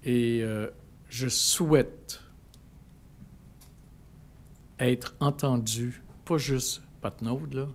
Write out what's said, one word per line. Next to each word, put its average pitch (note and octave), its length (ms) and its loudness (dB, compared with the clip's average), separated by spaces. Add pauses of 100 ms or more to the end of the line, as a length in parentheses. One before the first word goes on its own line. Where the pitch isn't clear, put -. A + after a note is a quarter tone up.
Et, A#2+ 400 2
euh, G#2+ 240 -2 (400)
je B2 220 -4
souhaite - 880 2 (2500)
être B2 440 2
entendu, A#2+ 840 0 (220)
pas E3 120 2
juste C3 440 -2 (180)
Patnaud, A#2+ 500 -4
là. C3+ 260 -4